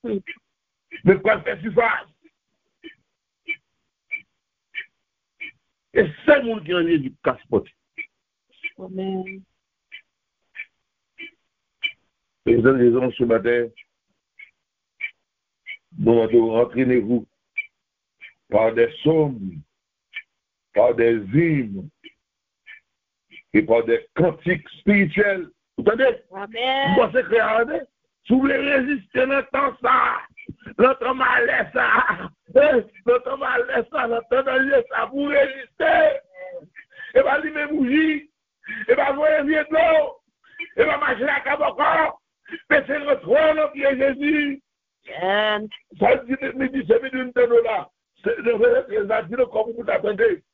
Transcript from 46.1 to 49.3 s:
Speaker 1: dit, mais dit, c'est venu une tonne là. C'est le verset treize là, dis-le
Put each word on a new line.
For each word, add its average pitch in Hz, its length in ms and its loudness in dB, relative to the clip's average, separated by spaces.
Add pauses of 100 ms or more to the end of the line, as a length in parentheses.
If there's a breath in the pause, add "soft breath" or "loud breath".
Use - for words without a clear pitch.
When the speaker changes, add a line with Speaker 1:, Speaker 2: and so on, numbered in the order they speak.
Speaker 1:
dit, 240 180 -6 (220)
mais 262 120 -4
dit, 269 180 -6
c'est 233 120 4
venu 262 260 -4
une 247 80 -10
tonne 240 220 2 (100)
là. 214 240 -4 (340)
C'est - 160 -2
le 226 200 -2
verset 240 260 4
treize 202 240 -4
là, 220 140 -2
dis-le 233 240 -2